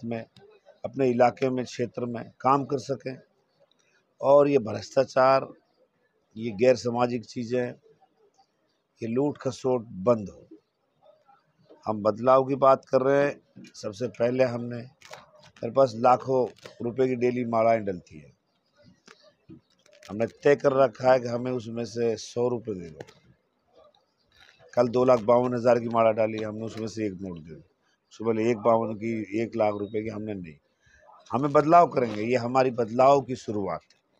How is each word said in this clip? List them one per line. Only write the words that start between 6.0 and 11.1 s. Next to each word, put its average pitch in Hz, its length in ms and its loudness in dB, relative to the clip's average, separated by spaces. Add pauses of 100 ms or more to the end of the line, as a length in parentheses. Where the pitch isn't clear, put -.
ये 113 220 -8
गैर 123 200 6
सामाजिक 120 480 -4
चीज़ें, 123 480 -6 (1300)
ये 117 60 -8
लूट 139 300 -2
खसोट 127 480 -4 (180)
बंद 110 260 0
हो। - 180 -20 (1400)